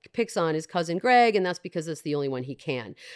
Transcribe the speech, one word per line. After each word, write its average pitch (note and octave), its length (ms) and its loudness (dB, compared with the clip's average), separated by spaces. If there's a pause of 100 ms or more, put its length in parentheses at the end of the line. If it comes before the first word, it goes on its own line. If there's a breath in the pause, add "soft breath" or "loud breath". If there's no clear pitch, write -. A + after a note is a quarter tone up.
(120)
picks - 240 -2
on E3 200 2
is D#3+ 100 -4
cousin E3+ 320 -2
Greg, A#3+ 380 6
and F#3+ 100 2
that's F3 140 -4
because E3+ 260 -8
it's D#3+ 160 -8
the D3 120 -2
only C#3+ 140 -2
one C3 160 -4
he C3 100 -10
can. A#2+ 400 -8 (220 loud breath)